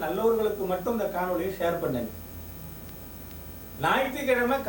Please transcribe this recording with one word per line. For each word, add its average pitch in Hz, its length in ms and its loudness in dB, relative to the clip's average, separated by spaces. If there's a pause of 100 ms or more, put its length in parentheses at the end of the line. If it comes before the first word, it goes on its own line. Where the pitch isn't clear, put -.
நல்லோர்களுக்கு 214 680 4
மட்டும் 226 240 0
இந்த 202 100 2 (100)
காணொளியை 185 440 0
ஷேர் 170 240 2
பண்ணுங்க. 123 260 0 (1700)
ஞாயிற்றுக்கிழமை 254 840 4